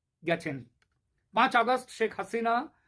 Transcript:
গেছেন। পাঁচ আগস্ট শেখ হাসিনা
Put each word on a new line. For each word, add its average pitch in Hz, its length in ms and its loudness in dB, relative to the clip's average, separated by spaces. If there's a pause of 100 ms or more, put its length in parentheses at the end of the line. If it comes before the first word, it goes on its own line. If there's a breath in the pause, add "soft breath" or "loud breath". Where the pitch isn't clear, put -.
(260)
গেছেন। 160 400 -4 (680)
পাঁচ 254 220 4
আগস্ট 247 340 2
শেখ - 280 -2
হাসিনা 233 500 -2 (200)